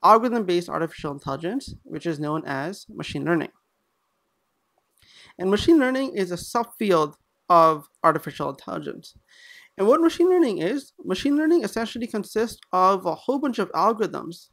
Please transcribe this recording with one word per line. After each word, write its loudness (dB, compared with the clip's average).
algorithm-based 2
artificial -6
intelligence, -8
which -12
is -4
known -4
as -8
machine -10
learning. -2
And -2
machine 4
learning 0
is -4
a -6
subfield -2
of 4
artificial 0
intelligence. -12
And 2
what 6
machine 4
learning 4
is, -4
machine -2
learning 2
essentially -6
consists -4
of 4
a 0
whole -2
bunch -2
of -2
algorithms -2